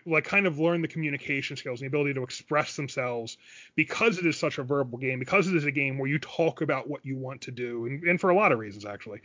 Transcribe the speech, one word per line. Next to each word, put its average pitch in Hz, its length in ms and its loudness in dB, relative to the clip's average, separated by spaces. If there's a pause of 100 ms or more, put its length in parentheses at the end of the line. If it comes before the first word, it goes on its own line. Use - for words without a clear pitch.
like, 156 200 2
kind 196 200 4
of 147 140 2
learn 170 240 4
the 156 40 0
communication 143 680 -4
skills 123 240 -8
and 131 100 -6
the 147 60 2
ability 143 160 2
to 131 80 -2
express - 540 -2
themselves 123 640 -4 (380)
because 214 440 2
it 175 80 2
is 151 100 2
such 151 220 0
a 139 40 -4
verbal 127 360 0
game, 131 180 -2
because 170 300 2
it 185 80 2
is 147 100 2
a 143 60 2
game 135 260 0
where 135 100 -2
you 147 120 0
talk - 420 0
about 135 260 0
what 143 160 -8
you 135 140 -6
want 131 240 -10
to 131 100 -10
do, 120 360 -4
and, 139 160 -6
and 175 180 2
for 196 80 4
a 175 60 6
lot 196 160 6
of 120 80 4
reasons, 101 260 -10
actually. 104 400 -10